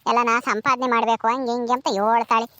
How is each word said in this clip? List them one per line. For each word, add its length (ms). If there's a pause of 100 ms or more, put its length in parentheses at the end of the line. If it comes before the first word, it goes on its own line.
ಎಲ್ಲ 140
ನಾ 160
ಸಂಪಾದನೆ 480
ಮಾಡ್ಬೇಕು", 400
ಹಂಗೆ 240
ಹಿಂಗೆ 220
ಅಂತ 140
ಹೇಳ್ತಾಳೆ. 580 (140)